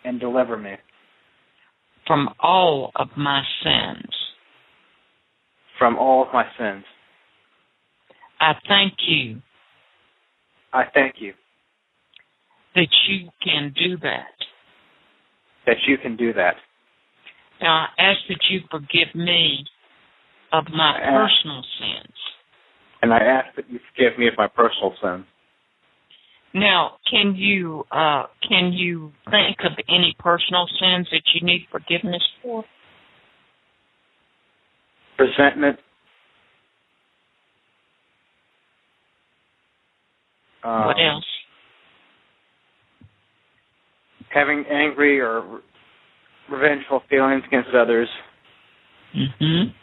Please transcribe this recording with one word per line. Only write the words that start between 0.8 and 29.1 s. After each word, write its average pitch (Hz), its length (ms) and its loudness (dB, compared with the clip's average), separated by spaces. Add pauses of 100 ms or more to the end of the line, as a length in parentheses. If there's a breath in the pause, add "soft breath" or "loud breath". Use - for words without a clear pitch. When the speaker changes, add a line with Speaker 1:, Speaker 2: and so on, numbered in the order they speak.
Speaker 2:
"From 147 340 0
all 170 560 2
of 135 200 -6
my 143 280 -2 (180)
sins." 117 500 -2 (1700)
Speaker 1:
"From 117 180 2
all 131 300 4
of - 60 -14
my 120 260 0
sins." 98 260 -6 (1600 soft breath)
Speaker 2:
"I 156 140 4 (120)
thank 196 280 2 (120)
you." 127 340 -4 (1300)
Speaker 1:
"I 131 120 2
thank 135 360 0
you." 98 140 -12 (1400)
Speaker 2:
"That 180 140 2 (180)
you 190 240 -4 (100)
can 151 300 -2
do 170 280 -2
that." 127 360 -6 (1300)
Speaker 1:
"That 117 100 4 (100)
you 139 120 4
can 120 180 -8
do 117 160 0
that." 90 240 0 (1040)
Speaker 2:
"Now 160 260 2
I - 160 -4
ask 196 240 0
that 175 240 -2
you 185 180 -4
forgive 160 460 -4
me 165 500 -2 (840)
of 156 200 0
my 156 280 2
Speaker 1:
I - 40 -6
ask 190 300 2
Speaker 2:
personal 139 300 -2 (160)
sins." - 400 -12 (840)
Speaker 1:
"And 117 140 4
I 117 60 6
ask 131 340 2
that - 160 -12
you 120 80 -12
forgive 120 400 0
me 120 80 2
of 117 100 2
my 104 120 2
personal 110 520 0
sins." 92 260 -6 (1300 soft breath)
Speaker 2:
Now, 185 440 2 (120)
can 202 240 2
you, 190 560 -2
uh, 151 340 2 (220)
can 180 280 2
you 170 380 -6 (180)